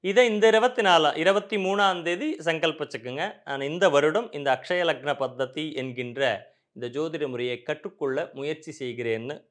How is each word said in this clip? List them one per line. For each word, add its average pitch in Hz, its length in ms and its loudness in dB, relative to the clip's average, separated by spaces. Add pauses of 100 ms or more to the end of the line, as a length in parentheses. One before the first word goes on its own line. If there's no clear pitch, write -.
இதை 196 220 4
இந்த 214 220 2
இருபத்தி 226 340 4
நாலா, 165 340 6
இருபத்தி 196 400 2
மூணாம் 190 460 2
தேதி 175 260 -2 (160)
சங்கல்பிச்சுக்குங்க. 151 800 -4 (200)
"நான் 139 160 -6
இந்த 156 280 0
வருடம் 156 440 4
இந்த 143 200 -4
அக்ஷய 175 320 0
லக்ன 143 320 0
பத்ததி 131 580 -4
என்கின்ற 123 460 -8 (520)
இந்த 120 160 -10
ஜோதிட 151 400 -4
முறையை 123 340 -6
கற்றுக்கொள்ள 151 680 -6
முயற்சி 151 400 -10
செய்கிறேன்னு" 120 640 -6 (140)